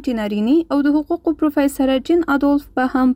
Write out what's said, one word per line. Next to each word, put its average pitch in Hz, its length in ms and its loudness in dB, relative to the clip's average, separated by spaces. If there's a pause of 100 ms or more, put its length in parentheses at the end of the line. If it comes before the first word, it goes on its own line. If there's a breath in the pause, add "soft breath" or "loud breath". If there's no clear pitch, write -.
جیناریني 214 500 -2 (200)
او 285 100 2
د 285 100 2
حقوقو 320 460 -2
پروفیسر 277 500 0 (160)
جین 339 160 2 (120)
ادولف 285 280 2 (160)
به 254 140 -2
هم 254 240 2